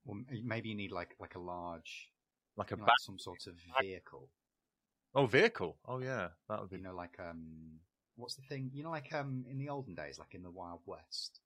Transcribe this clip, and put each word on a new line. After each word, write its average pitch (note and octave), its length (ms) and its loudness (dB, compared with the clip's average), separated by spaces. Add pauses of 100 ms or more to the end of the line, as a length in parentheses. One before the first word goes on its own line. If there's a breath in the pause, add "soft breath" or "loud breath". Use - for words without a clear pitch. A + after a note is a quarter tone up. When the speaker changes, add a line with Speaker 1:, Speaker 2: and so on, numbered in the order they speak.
Speaker 1:
Well, G#2+ 140 -6 (120)
m-, A2+ 140 -4
maybe A2 240 0
you A2 60 -2
need, G2+ 180 -4
like, F2 260 -4
like, - 180 -10
a F#2 40 -6
large, F2 720 -6 (460)
Speaker 2:
Like G2+ 140 -2
a G#2+ 40 0
Speaker 1:
you A2 60 -4
know, G#2+ 60 -8
Speaker 2:
back A#2+ 60 12
Speaker 1:
like, B2 80 10
some F#2+ 180 -10
sort - 280 -8
of F2+ 80 -12 (180)
Speaker 2:
back C3 100 6
Speaker 1:
vehicle. F2+ 460 -4 (880)
Speaker 2:
Oh, C#3 120 10
vehicle. B2 600 6
Oh, B2+ 140 -2
yeah, B2+ 280 0 (220)
that G#2+ 100 0
would G2 100 -8
be F#2+ 60 -6
Speaker 1:
You F#2 60 -6
know, F#2 120 -8
like, F2 240 -8
um, D#2+ 640 -10 (360)
what's A#2+ 180 -8
the C3 80 -16
thing? C3 320 -6
You C#3+ 80 -8
know, E3 80 -4
like, D3+ 240 -4
um, C3+ 340 -2
in C#3 100 -6
the C#3+ 120 -2
olden C3 240 -4
days, D2 240 -8
like, D#2+ 160 -16
in F2+ 80 -10
the F2+ 80 -10
Wild F2 340 -8
West. - 600 -8